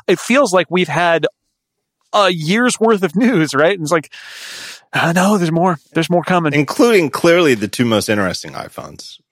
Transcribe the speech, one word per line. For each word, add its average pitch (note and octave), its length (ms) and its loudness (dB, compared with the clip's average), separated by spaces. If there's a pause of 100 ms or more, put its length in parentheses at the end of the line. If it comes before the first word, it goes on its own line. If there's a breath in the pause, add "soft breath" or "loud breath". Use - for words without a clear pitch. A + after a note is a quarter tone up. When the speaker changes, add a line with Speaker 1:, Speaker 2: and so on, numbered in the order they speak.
Speaker 1:
it F3+ 120 2
feels A#3+ 340 0
like F3+ 180 2
we've F3+ 180 0
had E3 380 0 (880)
a G3+ 180 2
year's F#3 500 0
worth G#3+ 220 2
of F3+ 120 -2
news, F#3 400 2
right? D#3 200 2
And F3 80 -8
it's D3+ 100 -4
like, D#3+ 200 -2 (800 loud breath)
"Uh, D3 220 0
no, F#3+ 240 2
there's E3+ 140 0
more. E3 260 0 (140)
There's D#3+ 180 -2
more F3 140 2
coming." E3+ 300 0
Speaker 2:
Including E3 560 2
clearly E3+ 440 2
the G#2 140 -2
two B2 160 -4
most A2 240 0
interesting F#2+ 440 -4
iPhones, - 680 -16 (120)